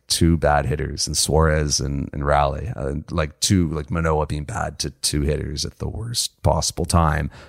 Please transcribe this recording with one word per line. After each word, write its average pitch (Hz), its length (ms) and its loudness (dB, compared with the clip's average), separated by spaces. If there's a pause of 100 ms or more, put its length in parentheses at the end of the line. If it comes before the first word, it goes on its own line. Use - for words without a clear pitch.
two 82 320 4
bad 73 260 2
hitters 71 420 -4
and 76 120 -4
Suarez 76 640 2
and, 69 340 -4
and 71 100 -4
Raleigh, 71 500 0
uh, 69 200 -4 (160)
like, 78 300 -4
two, 90 280 4
like, 76 220 -6
Manoah 80 360 0
being 73 180 -6
bad 76 340 -6
to - 100 -4
two - 320 -4
hitters 73 460 -2
at - 140 -12
the 76 80 -4
worst - 540 -6
possible - 440 0
time. 76 440 2 (180)